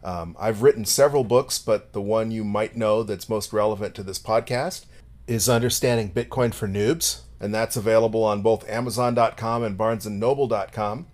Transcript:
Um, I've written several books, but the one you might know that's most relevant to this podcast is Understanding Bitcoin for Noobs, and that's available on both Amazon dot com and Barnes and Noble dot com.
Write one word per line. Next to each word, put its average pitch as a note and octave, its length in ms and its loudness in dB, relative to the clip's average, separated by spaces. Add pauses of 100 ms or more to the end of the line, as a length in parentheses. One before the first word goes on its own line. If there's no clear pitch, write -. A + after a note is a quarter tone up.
Um, E2+ 360 -8
I've G#2+ 220 -2
written B2 240 4
several C#3 380 4
books, A#2+ 340 2
but - 340 -2
the G#2 100 -6
one A2 280 0
you A2 140 -4
might G#2 340 -2
know A2 240 2
that's G2+ 260 -6
most G#2+ 240 -4
relevant G#2 440 0
to G#2 80 -10
this F#2+ 160 -10
podcast A#2+ 680 -2 (400)
is A#2 240 0
Understanding A#2 640 2
Bitcoin A#2+ 420 -2
for - 140 -6
Noobs, G#2 540 0 (180)
and G#2 140 -4
that's A2+ 220 -2
available A2+ 480 4
on G#2 200 2
both A2 260 2
Amazon A#2+ 460 -2
dot A2+ 200 2
com A#2 280 -2
and G#2 120 -4
Barnes A2 300 -2
and G#2 140 -6
Noble B2+ 280 2
dot G#2 240 -2
com. A2 420 -4